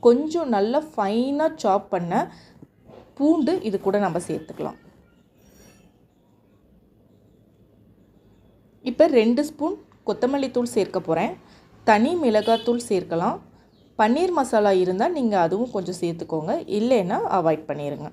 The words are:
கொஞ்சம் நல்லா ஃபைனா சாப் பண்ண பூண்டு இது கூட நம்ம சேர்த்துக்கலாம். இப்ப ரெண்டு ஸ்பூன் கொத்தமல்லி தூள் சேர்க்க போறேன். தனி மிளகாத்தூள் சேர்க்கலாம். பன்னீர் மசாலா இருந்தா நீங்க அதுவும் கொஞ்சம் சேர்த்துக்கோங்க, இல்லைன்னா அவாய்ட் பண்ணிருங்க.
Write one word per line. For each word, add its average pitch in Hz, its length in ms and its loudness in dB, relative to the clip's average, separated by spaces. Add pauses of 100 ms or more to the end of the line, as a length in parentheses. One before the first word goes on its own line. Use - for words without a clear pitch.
கொஞ்சம் 294 500 4
நல்லா 233 260 0 (100)
ஃபைனா 254 560 0 (160)
சாப் 202 300 0
பண்ண 175 280 -2 (960)
பூண்டு 302 360 2 (160)
இது 190 180 -4
கூட 196 180 0
நம்ம 175 220 -2
சேர்த்துக்கலாம். 156 500 -8 (4000)
இப்ப 320 180 4 (100)
ரெண்டு 240 300 2
ஸ்பூன் 349 260 -4 (340)
கொத்தமல்லி 254 480 -2
தூள் 240 180 -4
சேர்க்க 185 240 -2 (100)
போறேன். 190 240 -2 (560)
தனி 233 240 4 (100)
மிளகாத்தூள் 226 680 2
சேர்க்கலாம். 175 440 -2 (640)
பன்னீர் 294 360 2
மசாலா 226 340 2 (100)
இருந்தா 185 340 0
நீங்க 240 200 0 (100)
அதுவும் 202 300 -2
கொஞ்சம் 180 240 -6
சேர்த்துக்கோங்க, 165 560 -4 (240)
இல்லைன்னா 226 400 2 (180)
அவாய்ட் 160 320 2
பண்ணிருங்க. 143 440 -6